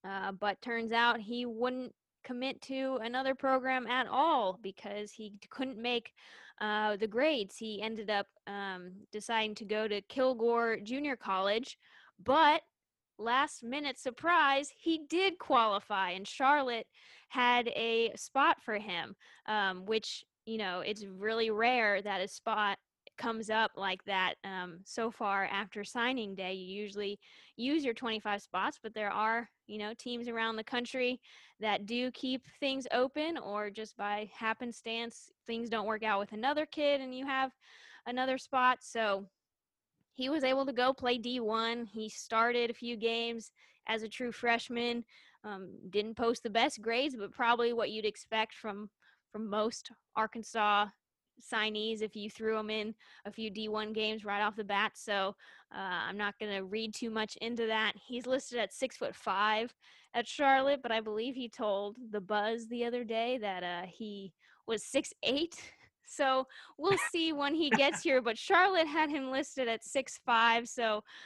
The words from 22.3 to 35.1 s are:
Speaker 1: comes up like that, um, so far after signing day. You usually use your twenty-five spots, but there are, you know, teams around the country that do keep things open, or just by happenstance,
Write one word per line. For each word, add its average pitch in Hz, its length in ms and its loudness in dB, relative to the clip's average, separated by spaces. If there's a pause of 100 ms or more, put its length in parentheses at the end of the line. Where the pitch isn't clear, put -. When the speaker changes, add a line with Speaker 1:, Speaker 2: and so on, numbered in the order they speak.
Speaker 1:
comes 226 320 -4
up 220 260 2
like 190 300 -4
that, 185 380 0
um, 180 400 -8
so 233 260 -2
far 196 340 -2
after 202 400 -6
signing 240 500 -2
day. 185 200 -6
You 190 280 -8
usually 202 360 -6 (400)
use 277 260 0
your 240 80 0
twenty-five 220 480 -2
spots, 202 420 -2
but 220 120 -10
there 208 180 -2
are, 226 340 0 (200)
you 214 100 -10
know, 208 220 -6
teams 240 280 -6
around 226 300 -2
the 220 80 -6
country 247 560 -2 (400)
that 208 240 0
do 240 280 -2
keep 254 340 -6 (120)
things 269 320 -2
open, 294 460 0
or 208 320 -6
just 214 300 -12
by 208 360 -4
happenstance, 226 960 -6 (160)